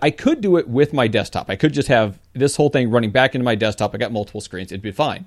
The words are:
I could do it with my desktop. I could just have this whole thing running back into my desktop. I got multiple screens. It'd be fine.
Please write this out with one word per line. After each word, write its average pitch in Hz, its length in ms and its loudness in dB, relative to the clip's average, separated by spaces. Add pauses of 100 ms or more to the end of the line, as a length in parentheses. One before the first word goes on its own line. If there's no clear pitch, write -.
I 151 80 4
could 294 300 0
do 196 160 4
it 170 120 0
with 135 240 2
my 131 160 2
desktop. 104 420 -2
I 98 60 -2
could 156 160 2
just 139 160 -2
have 110 320 2 (120)
this 131 220 0
whole 147 140 2
thing 127 240 0
running 117 180 2
back 131 240 2
into 127 100 -2
my 117 120 0
desktop. 104 360 -2
I 107 60 -10
got 113 140 -4
multiple 107 280 -6
screens. 92 300 -12
It'd 98 100 -10
be 104 120 -8
fine. 104 340 -4